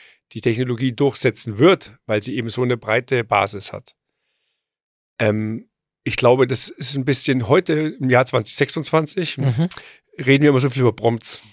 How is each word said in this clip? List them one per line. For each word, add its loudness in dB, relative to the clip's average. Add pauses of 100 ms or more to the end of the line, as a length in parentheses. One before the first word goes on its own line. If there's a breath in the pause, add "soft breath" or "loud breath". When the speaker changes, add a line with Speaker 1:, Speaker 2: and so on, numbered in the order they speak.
(340 soft breath)
Speaker 1:
die -12
Technologie -2
durchsetzen 0
wird, 2
weil -2
sie -8
eben -6
so -4
eine 0
breite -2
Basis -2
hat. -14 (1200)
Ähm, -4 (340)
ich -6
glaube, 4
das 0
ist -6
ein -4
bisschen 0
heute 2 (260)
im -2
Jahr 4
zwanzig -2
sechsundzwanzig, -2
Speaker 2:
Mhm. 0 (540 loud breath)
Speaker 1:
reden 4
wir 6
immer 4
so 2
viel -2
über 2
Prompts -2 (120)